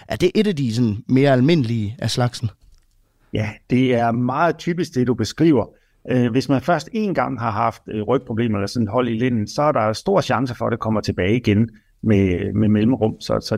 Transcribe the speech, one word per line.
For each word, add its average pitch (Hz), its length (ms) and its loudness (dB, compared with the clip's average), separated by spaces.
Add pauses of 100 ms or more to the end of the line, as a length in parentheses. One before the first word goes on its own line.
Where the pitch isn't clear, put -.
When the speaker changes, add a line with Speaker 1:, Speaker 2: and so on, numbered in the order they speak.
Speaker 1:
er - 80 -6
det 180 200 0
et 208 120 2
af 196 80 0
de 123 200 -2
sådan 117 320 0
mere 131 240 4
almindelige 120 680 2
af - 120 -4
slagsen? 120 380 -2 (840)
Speaker 2:
Ja, 104 160 -4 (200)
det 127 260 2
er 117 160 0
meget 135 460 0
typisk, 170 380 -6
det 123 120 0
du 127 60 2
beskriver. 120 520 2 (460)
Øh, 123 200 2
hvis 127 180 0
man 131 120 2
først 160 320 -2
en 214 200 -2
gang 131 260 -2
har 113 120 -4
haft, 113 300 -2 (100)
øh, 107 100 -4
rygproblemer 117 560 -2
eller 98 100 -2
sådan 113 200 -2
et 101 40 -8
hold 123 180 0
i 113 100 -4
lænden, 117 280 0
så - 140 -4
er 151 100 2
der 110 220 0
stor 190 280 0
chance 123 340 -2
for, 117 100 -6
at 113 60 -2
det 117 80 -2
kommer 107 220 -2
tilbage 101 360 0
igen 113 320 2 (340)
med, 98 500 2
med 107 160 4
mellemrum. 110 500 2
Så, 110 200 -2
så 113 180 -4